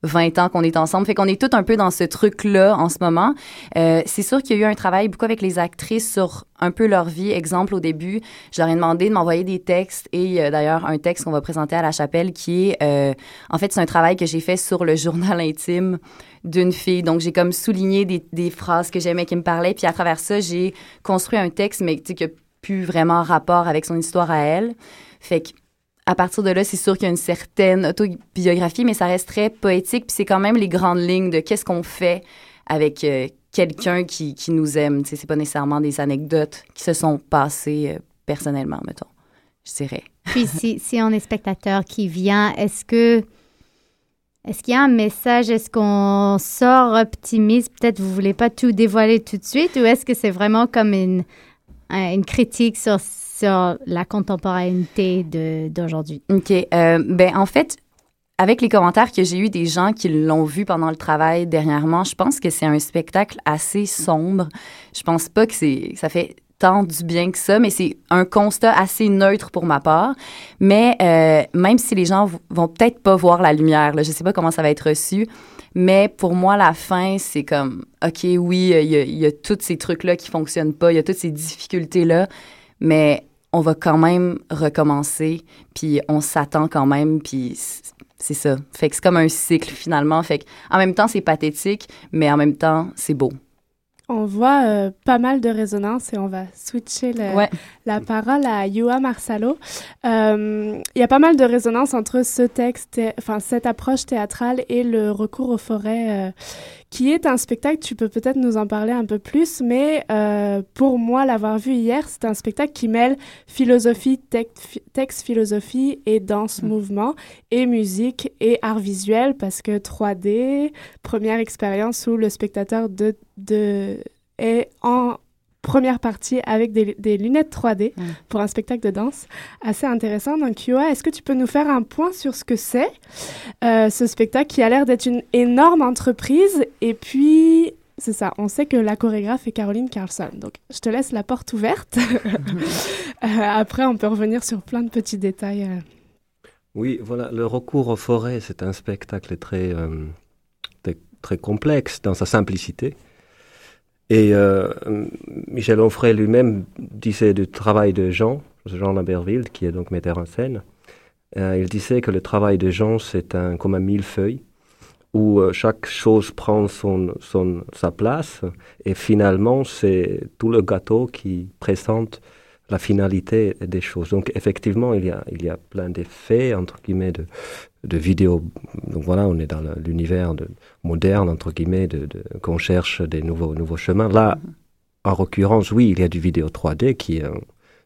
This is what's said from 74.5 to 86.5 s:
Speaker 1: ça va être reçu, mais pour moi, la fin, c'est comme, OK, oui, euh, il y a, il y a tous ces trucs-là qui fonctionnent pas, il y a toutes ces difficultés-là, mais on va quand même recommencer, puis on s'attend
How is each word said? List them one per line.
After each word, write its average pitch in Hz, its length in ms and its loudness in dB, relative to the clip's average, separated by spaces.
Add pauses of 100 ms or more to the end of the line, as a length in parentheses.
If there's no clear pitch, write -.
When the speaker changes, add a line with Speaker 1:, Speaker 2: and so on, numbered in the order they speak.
Speaker 1:
ça 160 120 -2
va 151 80 4
être 151 180 0
reçu, 190 380 -2 (480)
mais 190 340 6
pour 175 240 -2
moi, 185 240 4
la 175 160 6
fin, 190 460 -2
c'est 151 240 -6
comme, 135 420 -4 (180)
OK, 165 220 -4 (140)
oui, 180 340 2
euh, 160 80 6
il 151 80 0
y 156 60 4
a, 147 80 6
il 151 140 -6
y 156 100 0
a 151 40 4
tous 196 300 -4
ces 175 160 -4
trucs-là 175 380 -2
qui - 160 -14
fonctionnent 156 420 -2
pas, 170 180 4
il 165 40 4
y 160 40 4
a 156 40 0
toutes 190 140 -2
ces 175 140 -6
difficultés-là, 165 960 0 (520)
mais 156 440 2 (300)
on 170 80 2
va 156 140 2
quand 156 240 2
même 175 400 2 (100)
recommencer, 151 920 -2 (340)
puis 147 340 0
on 151 120 2
s'attend 151 460 0